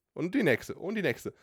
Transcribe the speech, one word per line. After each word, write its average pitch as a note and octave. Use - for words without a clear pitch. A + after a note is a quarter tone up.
und F3+
die C4+
nächste C3+
und G3+
die G#3+
nächste. A#2+